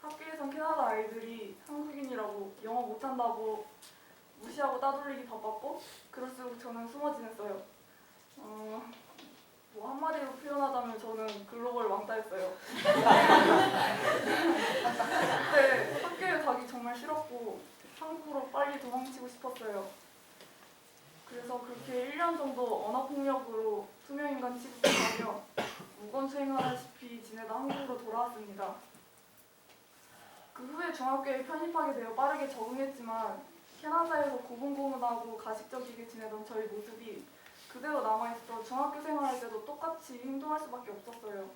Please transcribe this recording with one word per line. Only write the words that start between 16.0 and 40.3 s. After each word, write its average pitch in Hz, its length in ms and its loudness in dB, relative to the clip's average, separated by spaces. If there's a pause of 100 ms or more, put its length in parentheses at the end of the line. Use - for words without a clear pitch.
학교에 349 400 0
가기 254 240 0
정말 240 280 -6
싫었고 247 640 -4 (400)
한국으로 302 500 -6
빨리 277 300 0
도망치고 254 480 -6
싶었어요. 220 600 -6 (1400)
그래서 240 320 -8
그렇게 247 460 -4
일 302 100 -6
년 339 200 4
정도 254 500 0
언어폭력으로 254 1000 0 (200)
투명인간 269 520 -2
취급당하며 247 840 2 (600)
무건수행하다시피 262 1200 -2
지내다 220 320 -8
한국으로 269 480 -2
돌아왔습니다. 214 720 -2 (1800)
그 247 120 -12
후에 330 260 -4
중학교에 269 540 0
편입하게 311 480 0
되어 226 220 -4
빠르게 277 340 2
적응했지만 233 920 -4 (400)
캐나다에서 311 580 2
고분고분하고 240 960 -2
가식적이게 233 720 -8
지내던 220 380 -10
저의 220 220 -4
모습이 214 560 -10 (480)
그대로 269 300 -2
남아있어 226 640 0
중학교 285 380 -2
생활할 277 380 0
때도 220 240 -6
똑같이 294 560 -6
행동할 277 400 -2